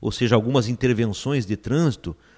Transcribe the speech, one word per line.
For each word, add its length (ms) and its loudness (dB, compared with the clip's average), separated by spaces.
Ou 100 -4
seja, 240 0
algumas 340 2
intervenções 760 0
de 120 -4
trânsito, 600 -2